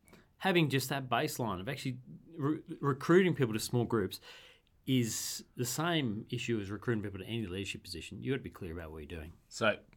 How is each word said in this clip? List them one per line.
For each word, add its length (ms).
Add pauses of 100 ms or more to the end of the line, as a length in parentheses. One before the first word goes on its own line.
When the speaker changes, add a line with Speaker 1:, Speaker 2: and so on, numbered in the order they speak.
(400)
Speaker 1:
having 320
just 180
that 180
baseline 520
of 100
actually 300 (360)
re-, 260 (180)
recruiting 560
people 180
to 60
small 260
groups 340 (640)
is 580 (140)
the 80
same 640
issue 320
as 100
recruiting 320
people 160
to 60
any 200
leadership 380
position. 400
You 80
gotta 100
be 80
clear 220
about 180
what 100
you're 200
doing. 140 (160)
Speaker 2:
So 280 (180)